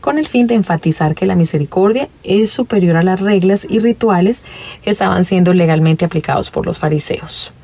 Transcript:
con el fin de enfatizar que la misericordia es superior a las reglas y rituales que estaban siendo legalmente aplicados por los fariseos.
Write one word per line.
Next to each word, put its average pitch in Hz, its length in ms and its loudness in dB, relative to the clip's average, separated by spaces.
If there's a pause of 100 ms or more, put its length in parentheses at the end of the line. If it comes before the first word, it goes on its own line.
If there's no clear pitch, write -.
con 285 180 -2
el 302 80 -4
fin 247 180 2
de 233 80 0
enfatizar 160 600 0
que 185 100 -4
la 190 100 0
misericordia 185 720 0 (140)
es 208 280 2
superior 185 440 0
a 165 60 2
las 185 200 0
reglas 196 460 0
y 220 120 0
rituales 220 640 0 (400)
que 208 80 -2
estaban 185 340 0
siendo 180 260 2
legalmente 160 540 2
aplicados 151 460 -4
por - 160 -6
los 160 100 -6
fariseos. - 760 -4 (100)